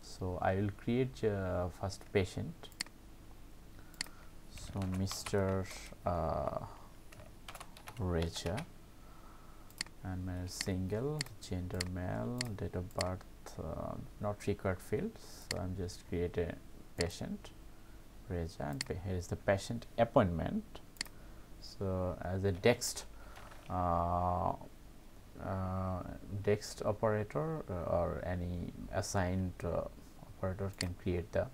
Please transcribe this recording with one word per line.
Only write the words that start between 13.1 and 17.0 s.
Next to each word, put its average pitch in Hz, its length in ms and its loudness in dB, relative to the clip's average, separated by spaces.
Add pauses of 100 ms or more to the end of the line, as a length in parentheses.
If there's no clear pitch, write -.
uh, 80 360 -4 (260)
not 104 260 -2
required 98 340 0
field. 190 380 0
So - 400 -6
I'm 92 180 -2
just 90 320 -6
create 87 300 0
a 85 160 0 (420)
patient, - 540 -2 (800)